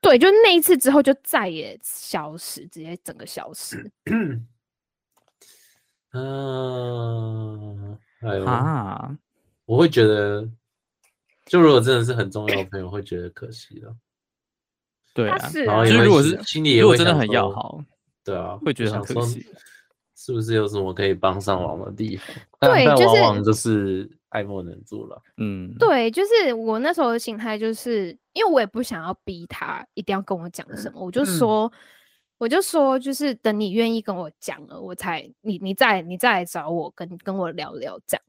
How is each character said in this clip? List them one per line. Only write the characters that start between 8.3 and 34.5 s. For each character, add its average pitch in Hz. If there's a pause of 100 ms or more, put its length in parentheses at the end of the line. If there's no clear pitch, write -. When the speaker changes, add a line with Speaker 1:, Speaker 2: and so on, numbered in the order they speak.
Speaker 2:
呦。 95
Speaker 3:
啊。 123 (480)
Speaker 2:
我 117
会 170
觉 117
得， 104 (960)
就 175
如 160
果 127
真 127
的 117
是 123
很 101
重 107
要 104
的 98
朋 95
友， 92
会 98
觉 90
得 87
可 -
惜 -
了。 113 (1160)
Speaker 3:
对 113
啊。 -
Speaker 1:
他 -
是 302
啊。 -
Speaker 2:
然 -
后 113
也 110
会 113
Speaker 3:
就 117
是 -
如 -
果 151
是， 160
Speaker 2:
心 156
里 143
也 110
会 -
想 -
说， -
Speaker 3:
如 -
果 -
真 -
的 -
很 110
要 104
好， 107 (400)
Speaker 2:
对 98
啊， 90
Speaker 3:
会 156
觉 117
得 104
很 107
可 98
惜。 131
Speaker 2:
就 120
想 120
说 - (720)
是 -
不 117
是 110
有 107
什 101
么 95
可 101
以 95
帮 95
上 98
忙 85
的 101
地 104
方？ - (320)
Speaker 1:
对， 262
Speaker 2:
但， -
但 147
Speaker 1:
就 127
是 117 (140)
Speaker 2:
往 113
往 101
就 107
是 101 (220)
爱 107
莫 98
能 87
助 107
了。 - (180)
Speaker 3:
嗯。 95
Speaker 1:
对， 262
就 349
是 403
我 226
那 294
时 339
候 240
的 233
心 226
态 214
就 220
是， 214 (180)
因 440
为 370
我 277
也 214
不 226
想 185
要 175 (120)
逼 175
他 - (120)
一 208
定 202
要 196
跟 190
我 170
讲 - (140)
什 208
么， -
Speaker 2:
嗯。 185
Speaker 1:
我 180
就 269
说， 214
Speaker 2:
嗯。 233 (640)
Speaker 1:
我 214
就 320
说， 269
就 269
是 269
等 214
你 208
愿 226
意 226
跟 208
我 170 (100)
讲 156